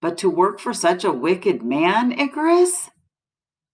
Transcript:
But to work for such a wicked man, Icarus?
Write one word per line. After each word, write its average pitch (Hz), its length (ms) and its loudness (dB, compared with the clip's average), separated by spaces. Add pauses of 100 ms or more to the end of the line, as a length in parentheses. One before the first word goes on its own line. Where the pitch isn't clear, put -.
But 170 180 -4
to 196 100 2
work 180 300 0
for - 140 -6
such 180 300 0
a 196 80 0
wicked 160 520 0
man, 180 500 0
Icarus? 330 760 0 (840)